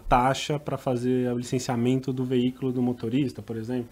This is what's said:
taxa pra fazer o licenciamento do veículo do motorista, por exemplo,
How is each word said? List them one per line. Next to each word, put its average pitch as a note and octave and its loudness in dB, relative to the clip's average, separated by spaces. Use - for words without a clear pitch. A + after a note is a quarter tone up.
taxa C3+ 2
pra C#3 -6
fazer B2 0
o A#2+ -2
licenciamento B2+ 0
do B2+ -2
veículo B2+ 0
do B2+ -2
motorista, B2 0
por A2+ -8
exemplo, A#2 -6